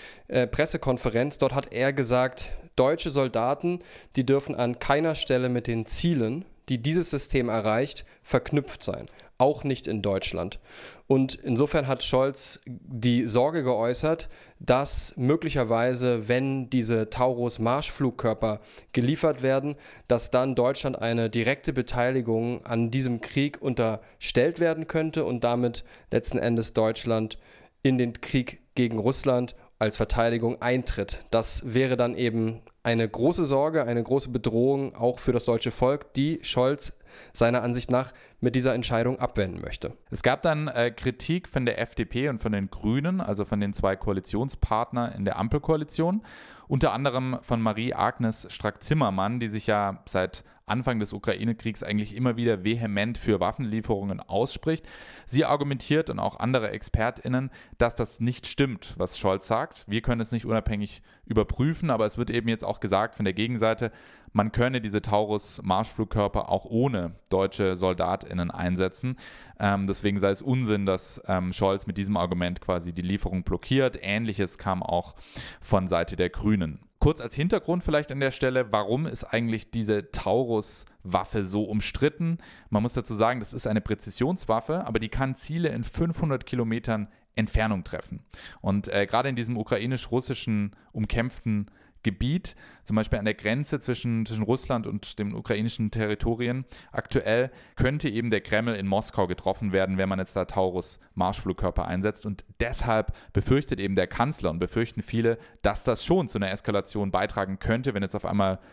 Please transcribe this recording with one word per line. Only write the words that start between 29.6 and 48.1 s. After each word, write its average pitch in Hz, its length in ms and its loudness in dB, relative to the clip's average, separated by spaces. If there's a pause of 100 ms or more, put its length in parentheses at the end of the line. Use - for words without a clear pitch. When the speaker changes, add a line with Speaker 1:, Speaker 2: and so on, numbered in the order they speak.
Speaker 1:
als 107 160 0
Verteidigung 117 640 2
eintritt. 123 720 -2
Das - 340 0
wäre 127 300 2
dann 120 180 0
eben 113 460 0 (240)
eine 113 240 2
große 160 380 2
Sorge, 143 380 2
eine 117 180 0
große 131 280 0
Bedrohung 123 640 2
auch 123 240 0
für - 140 0
das 120 120 2
deutsche 117 280 0
Volk, 139 420 0
die 147 280 0
Scholz 131 500 0 (400)
seiner 120 300 4
Ansicht 120 280 -2
nach 127 220 0 (280)
mit 123 140 2
dieser 127 200 2
Entscheidung 120 440 0
abwenden 95 420 -2
möchte. - 320 -8 (180)
Speaker 2:
Es - 120 -6
gab 127 200 2
dann, 156 260 2
äh, 120 240 0
Kritik 160 560 -2
von 127 180 0
der 113 140 0
F - 160 -4
D 117 80 0
P 131 240 -2
und 123 120 -4
von 110 120 0
den 98 180 0
Grünen, 143 500 0
also 101 240 -2
von 104 160 0
den 101 120 0
zwei 98 240 2
Koalitionspartnern 110 1160 -2
in 98 120 -4
der - 120 0
Ampelkoalition. 156 840 0 (460)
Unter 127 240 4
anderem 127 500 0
von 117 180 0
Marie-Agnes 110 920 0